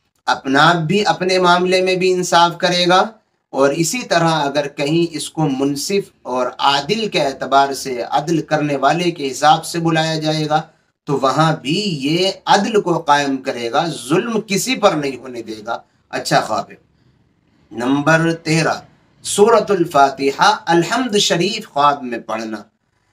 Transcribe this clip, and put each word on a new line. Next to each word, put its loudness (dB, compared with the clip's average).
अपना 0
आप 6
भी 0
अपने 0
मामले 2
में 0
भी 2
इंसाफ 2
करेगा, 2
और 2
इसी -2
तरह 2
अगर -2
कहीं 0
इसको -6
मुनसिफ -2
और -4
आदिल 0
के -2
एतबार 0
से, -6
अदल -2
करने -2
वाले 0
के -6
हिसाब 2
से -6
बुलाया 0
जाएगा, -2
तो 0
वहाँ 2
भी -4
ये -2
अदल 2
को -2
कायम 0
करेगा, -2
जुल्म -2
किसी -4
पर 2
नहीं -4
होने -12
देगा। -10
अच्छा 0
ख्वाब -4
है। -20
नंबर 0
तेरह, -2
सूरतुल 2
फातिहा 2
अलहम्द 0
शरीफ -2
ख्वाब 2
में -8
पढ़ना। -8